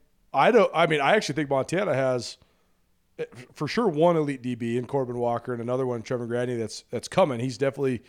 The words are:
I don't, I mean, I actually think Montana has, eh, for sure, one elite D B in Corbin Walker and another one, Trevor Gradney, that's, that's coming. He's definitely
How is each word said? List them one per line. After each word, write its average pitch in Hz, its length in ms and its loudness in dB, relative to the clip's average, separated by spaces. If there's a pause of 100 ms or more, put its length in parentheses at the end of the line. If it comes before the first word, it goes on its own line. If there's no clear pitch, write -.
(320)
I 147 180 4
don't, 190 240 6
I 165 120 4
mean, 156 140 2
I 147 160 4
actually 208 200 -2
think 147 140 -2
Montana 151 440 0
has, 127 440 -2 (800)
eh, 156 60 -6 (280)
for 151 160 -6
sure, 233 200 0
one 165 280 4
elite 143 260 -2
D 123 120 -4
B 117 220 -2
in 123 100 -2
Corbin 127 300 -2
Walker 120 360 -2
and 117 100 -6
another 127 240 -2
one, 120 160 -4
Trevor 120 240 -6
Gradney, 120 320 -2
that's, 110 320 -8
that's - 180 -6
coming. 147 320 0
He's 123 180 -4
definitely 135 500 -2